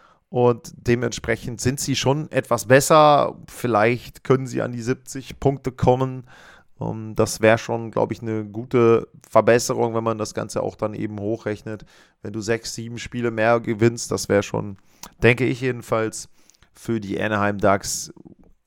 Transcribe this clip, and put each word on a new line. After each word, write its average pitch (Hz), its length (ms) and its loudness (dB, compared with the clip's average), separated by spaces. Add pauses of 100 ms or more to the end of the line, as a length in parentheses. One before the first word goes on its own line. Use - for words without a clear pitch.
(300)
und 123 460 0
dementsprechend 117 840 -2
sind 131 180 -2
sie - 160 -4
schon 139 380 -2
etwas 120 340 -2
besser. 143 720 6 (100)
Vielleicht 117 760 0
können 131 240 2
sie 120 140 -4
an 120 100 -6
die 120 100 -8
siebzig 127 560 -8
Punkte 139 320 -2
kommen. 127 540 0 (560)
Ähm, 110 340 -8
das - 260 0
wäre 110 180 6
schon, 117 340 -6
glaub 113 180 0
ich, 113 100 -8
eine 110 240 -4
gute 117 600 2 (220)
Verbesserung, 117 640 2
wenn 113 80 -2
man 113 160 -2
das 107 160 -6
Ganze 110 280 -6
auch 104 120 -6
dann 107 200 -6
eben 107 260 -8
hochrechnet. 107 640 -6 (380)
Wenn 107 100 -12
du 113 80 -8
sechs, 113 340 -4
sieben 117 240 -12
Spiele 117 320 -4
mehr 113 300 2
gewinnst, 117 500 0
das 98 180 -4
wäre 101 140 4
schon, 104 340 -6 (460)
denke 120 240 4
ich 123 140 -2
jedenfalls, 117 680 -4 (440)
für 113 280 -4
die 98 200 -6
Anaheim 104 380 0
Ducks - 540 0 (540)